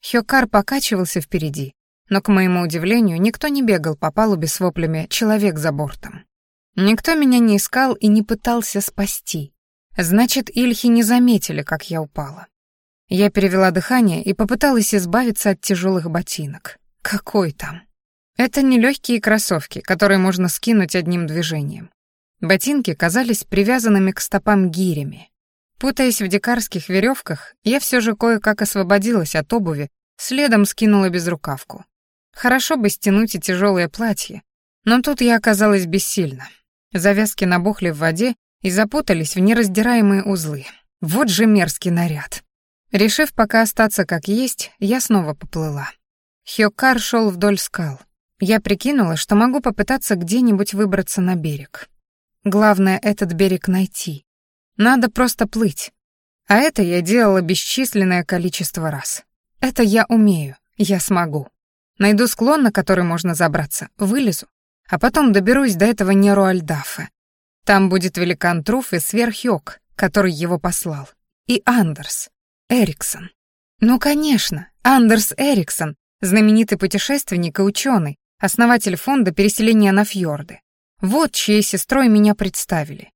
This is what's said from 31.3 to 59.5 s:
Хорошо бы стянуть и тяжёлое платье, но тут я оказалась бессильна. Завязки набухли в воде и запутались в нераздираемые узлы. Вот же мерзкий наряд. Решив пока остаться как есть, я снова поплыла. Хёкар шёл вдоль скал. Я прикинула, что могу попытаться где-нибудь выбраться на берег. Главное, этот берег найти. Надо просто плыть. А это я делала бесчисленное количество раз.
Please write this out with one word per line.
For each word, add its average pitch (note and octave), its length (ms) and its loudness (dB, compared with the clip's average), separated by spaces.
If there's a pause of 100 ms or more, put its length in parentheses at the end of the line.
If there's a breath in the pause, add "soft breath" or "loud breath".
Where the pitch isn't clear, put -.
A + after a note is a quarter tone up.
Хорошо C4 440 0
бы G#3+ 120 2
стянуть G#3 460 0
и F3 60 -6
тяжёлое F#3 480 0
платье, - 540 -6 (420)
но A#3+ 180 2
тут C#4+ 180 -4
я A#3+ 160 4
оказалась G#3 500 2
бессильна. E3 600 -4 (440)
Завязки G3 520 0
набухли F3+ 460 0
в D3+ 80 -8
воде E3 360 0 (280)
и F3+ 80 -2
запутались G3+ 680 0
в - 20 -2
нераздираемые G#3 840 2
узлы. D#3 420 -4 (340)
Вот G#3 280 -2
же G3 180 2
мерзкий F#3 440 2
наряд. E3+ 520 -4 (480)
Решив A3 440 2
пока A3+ 280 2
остаться G#3+ 420 0
как E3 220 -4
есть, A#3+ 520 -4
я A3+ 220 0
снова F3 340 0
поплыла. D3 560 -8 (540)
Хёкар A#3+ 540 0
шёл A3 320 0
вдоль F#3+ 280 0
скал. D3+ 420 -8 (400)
Я G#3 200 2
прикинула, G#3 560 0
что - 180 -2
могу B3+ 260 2
попытаться A#3+ 560 -2
где-нибудь G3+ 580 0
выбраться G3 460 -2
на F#3 140 0
берег. D3+ 540 -8 (560)
Главное, G3 580 2
этот G#3 320 -2
берег F#3 340 0
найти. F#3 560 -4 (540)
Надо A#3+ 320 4
просто A#3 380 0
плыть. - 440 -4 (540)
А G3+ 100 4
это C#4 260 2
я F3 200 2
делала G3 400 4
бесчисленное F#3 800 -2
количество F3 680 -4
раз. - 340 -10 (360)